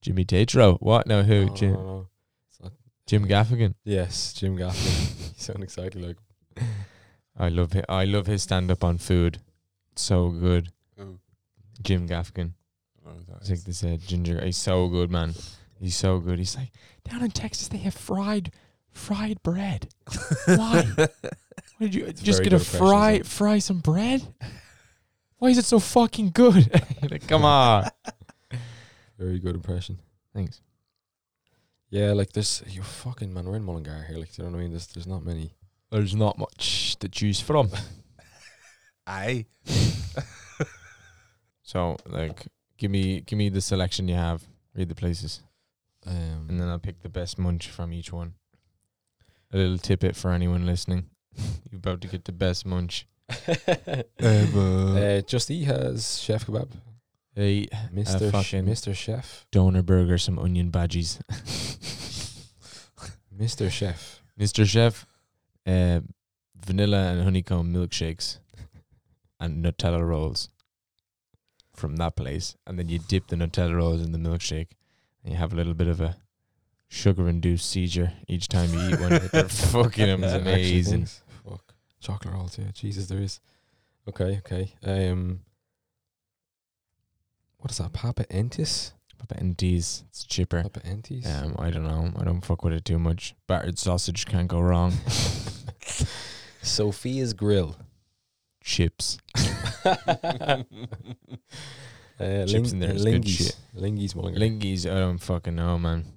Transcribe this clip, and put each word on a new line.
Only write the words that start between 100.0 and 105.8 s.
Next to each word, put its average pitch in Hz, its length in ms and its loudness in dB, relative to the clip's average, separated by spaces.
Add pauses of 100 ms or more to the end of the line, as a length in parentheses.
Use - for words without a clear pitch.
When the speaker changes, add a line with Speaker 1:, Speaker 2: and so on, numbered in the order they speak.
Speaker 2:
Uh, 95 280 -2
Speaker 1:
Chips 98 40 0
Speaker 2:
Ling-, 110 220 2
Speaker 1:
in 92 60 -4
there 95 160 0
is 101 100 0
good 113 180 4
Speaker 2:
Lingies. 95 140 0
Speaker 1:
shit. 87 180 -2 (200)
Speaker 2:
Lingies 101 400 -4
Mullingar. 90 240 -4
Speaker 1:
Lingies, 98 520 0
I 95 60 0
don't 90 220 0
fucking 87 360 -4
know, 85 220 0
man. 85 260 0 (140)